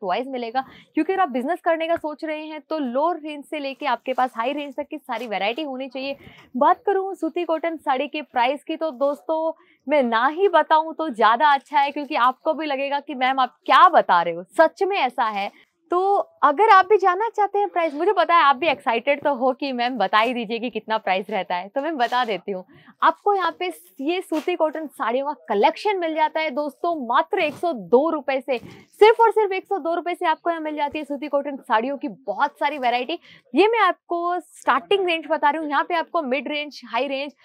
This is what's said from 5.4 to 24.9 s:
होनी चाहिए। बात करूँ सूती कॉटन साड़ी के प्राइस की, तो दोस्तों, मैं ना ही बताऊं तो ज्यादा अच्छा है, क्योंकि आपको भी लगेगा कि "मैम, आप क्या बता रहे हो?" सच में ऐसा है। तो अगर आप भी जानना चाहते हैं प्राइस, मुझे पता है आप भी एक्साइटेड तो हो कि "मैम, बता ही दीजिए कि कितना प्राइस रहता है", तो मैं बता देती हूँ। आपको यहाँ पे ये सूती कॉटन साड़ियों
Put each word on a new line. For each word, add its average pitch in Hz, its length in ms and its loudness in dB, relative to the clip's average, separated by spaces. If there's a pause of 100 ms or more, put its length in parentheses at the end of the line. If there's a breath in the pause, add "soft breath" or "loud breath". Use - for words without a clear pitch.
होनी 269 260 -8
चाहिए। 277 280 -8 (400 loud breath)
बात 311 280 4
करूँ 392 300 0
सूती 339 300 -4
कॉटन 330 320 -4
साड़ी 277 300 -2
के 302 160 -8
प्राइस 254 400 -2
की, 320 120 -6
तो 320 160 -4
दोस्तों, 294 600 -2 (360 soft breath)
मैं 285 160 2
ना 233 240 0
ही 330 220 0
बताऊं 320 440 2
तो 320 180 -6
ज्यादा 233 420 4
अच्छा 285 260 0
है, 285 120 0
क्योंकि 294 260 -8
आपको 254 360 2
भी 302 120 -4
लगेगा 277 340 -2
कि 294 160 -10
"मैम, 262 240 0
आप 254 260 -2
क्या 294 240 8
बता 202 320 6
रहे 170 120 -2
हो?" 175 100 -8 (140)
सच 320 260 4
में 392 140 0
ऐसा 254 280 0
है। 208 260 -4 (400 soft breath)
तो 349 80 2 (440)
अगर 294 280 4
आप 381 140 8
भी 403 120 4
जानना 381 320 0
चाहते 403 300 0
हैं 403 100 0
प्राइस, 330 240 -2
मुझे 339 200 0
पता 339 220 2
है 330 80 6
आप 277 120 6
भी 294 120 -2
एक्साइटेड 269 560 0
तो 285 120 2
हो 254 180 2
कि 277 180 -6
"मैम, 247 260 -2
बता 247 220 2
ही 240 140 0
दीजिए 226 260 -4
कि 240 100 -4
कितना 220 300 -4
प्राइस 190 300 -2
रहता 185 260 -4
है", 180 120 -8
तो 269 140 -6
मैं 320 160 -4
बता 247 280 0
देती 208 260 -6
हूँ। 185 120 -8 (380 loud breath)
आपको 330 320 2
यहाँ 349 260 -2
पे 359 80 -4 (340)
ये 349 200 -2
सूती 330 340 -4
कॉटन 311 340 -4
साड़ियों 247 360 -4